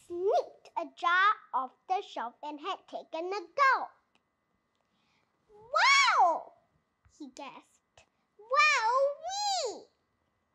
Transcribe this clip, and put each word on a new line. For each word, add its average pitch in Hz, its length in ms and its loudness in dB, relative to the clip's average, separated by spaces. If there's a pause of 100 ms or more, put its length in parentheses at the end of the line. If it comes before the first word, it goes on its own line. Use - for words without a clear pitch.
sneaked 370 680 -2
a 339 100 -6 (140)
jar 359 300 2 (240)
off 262 180 -4 (160)
the 262 140 -2
shelf 240 400 -10
and 294 180 -12
had 349 180 -6 (120)
taken 320 380 -10
a 403 140 -6 (200)
gulp. 508 280 4 (1600)
"Wow!" 554 1040 2 (640)
he 302 120 -16
gasped. - 720 -20 (380)
"Wow-wee!" 571 1500 0 (680)